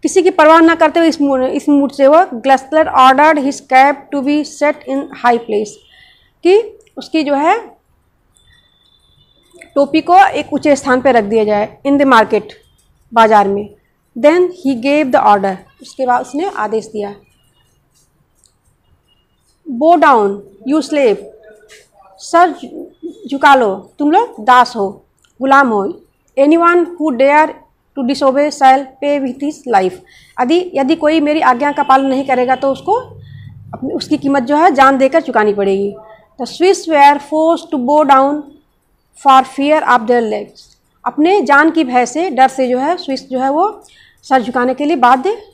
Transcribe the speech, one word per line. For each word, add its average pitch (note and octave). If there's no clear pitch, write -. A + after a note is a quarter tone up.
किसी E4+
की F4+
परवाह D#4+
ना E4
करते E4
हुए E4
इस D#4
मूड, C#4
इस C4
मूड C#4+
से C#4
वह E4
Gessler C4+
ordered C#4+
his C#4
cap C#4
to C#4+
be D4
set D4
in C4+
high A#3+
place, G#3+
कि G#4
उसकी -
जो C#4+
है D#4+
टोपी C#4+
को F4
एक -
ऊंचे D4
स्थान C4
पे B3+
रख A#3
दिया G#3+
जाए, G#3
in C#4+
the C#4
market, A3
बाजार A3
में। G3+
Then E4
he C4+
gave C#4+
the -
order, G3
उसके B3+
बाद A#3+
उसने E4+
आदेश G#3+
दिया। G3+
Bow D4+
down, G#3
you D4+
slave, C#4
सर E4+
झुका C#4
लो, A3
तुम D4
लोग F#4+
दास A#3+
हो, G3
गुलाम C4+
हो। G#3
Anyone E4+
who D4+
dare D4
to C4
disobey C#4
shall C4+
pay C#4+
with C4
his D4+
life। F#3
यदि, E4+
यदि C4+
कोई D#4
मेरी D4+
आज्ञा B3+
का C#4+
पालन C4+
नहीं C4+
करेगा B3+
तो C4+
उसको F4
अपनी, C4+
उसकी -
कीमत C#4
जो C#4+
है E4+
जान C4+
देकर C4+
चुकानी A3
पड़ेगी। G3
The A#3+
Swiss F4+
were C#4+
forced D#4+
to D4
bow D4
down C#4
for C4
fear D4
of A#3
their A#3+
lives। G#3
अपने E4
जान C#4+
की D#4+
भय B3
से, D#4+
डर C4
से C4
जो B3
है D4+
स्विस C#4
जो B3+
है C4
वो F#4+
सर C4
झुकाने B3
के D4
लिए D4+
बाध्य B3+